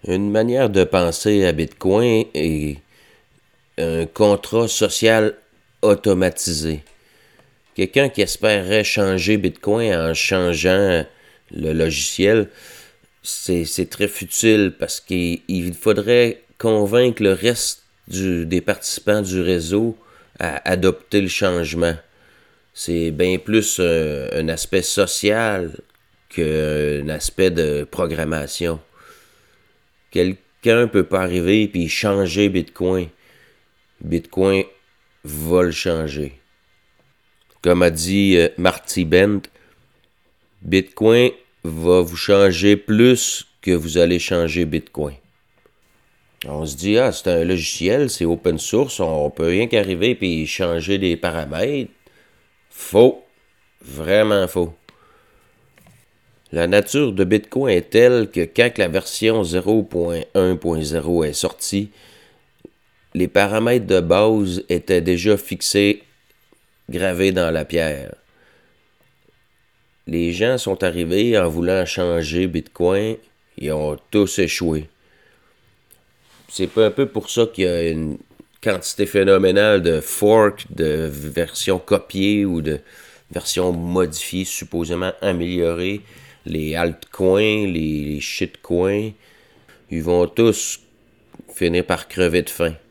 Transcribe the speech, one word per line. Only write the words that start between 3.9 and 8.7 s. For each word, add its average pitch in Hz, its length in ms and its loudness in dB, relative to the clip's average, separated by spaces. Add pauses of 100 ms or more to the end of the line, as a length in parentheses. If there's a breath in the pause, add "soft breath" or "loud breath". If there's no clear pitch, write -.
contrat 107 640 2
social 110 680 2 (460)
automatisé. 87 1000 0 (920 soft breath)
Quelqu'un 131 340 2
qui - 120 -4
espérerait 104 600 0